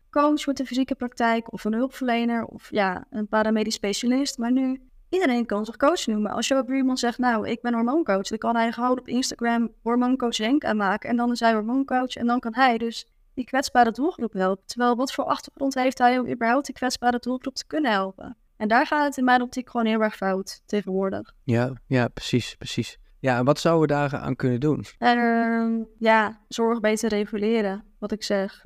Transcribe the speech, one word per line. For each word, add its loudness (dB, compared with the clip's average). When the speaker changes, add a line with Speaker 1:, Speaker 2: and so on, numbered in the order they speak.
Speaker 1:
coach 2
met -2
een -2
fysieke 0
praktijk -2
of -12
een 0
hulpverlener -2
of -16
ja, -2
een -6
paramedisch 2
specialist. -2
Maar 0
nu, -2
iedereen 2
kan -2
zich -12
coach 2
noemen. 0
Als -4
jouw 2
buurman 0
zegt, -2
"Nou, 0
ik -4
ben 0
hormooncoach," 0
dan -4
kan 0
hij 2
gewoon 0
op -14
Instagram 0
hormooncoach 0
Henk 2
aanmaken 0
en 0
dan 2
is -2
hij 6
hormooncoach 0
en -2
dan 2
kan -6
hij 4
dus -6
die -6
kwetsbare 4
doelgroep -4
helpen. -2
Terwijl, 0
wat -2
voor -4
achtergrond -4
heeft 0
hij 4
om -2
überhaupt 0
die -10
kwetsbare -2
doelgroep -6
te -10
kunnen -2
helpen? -4
En -4
daar 4
gaat 0
het -2
in -2
mijn 4
optiek -8
gewoon 0
heel 2
erg 0
fout -4
tegenwoordig. -4
Speaker 2:
Ja, 0
ja, 2
precies, -4
precies. -8
Ja, 0
en 0
wat 4
zouden 4
we 2
daar -2
aan -4
kunnen 0
doen? 0
Speaker 1:
Ehm, 2
ja, 2
zorg 0
beter 0
reguleren, -2
wat -6
ik -8
zeg. -4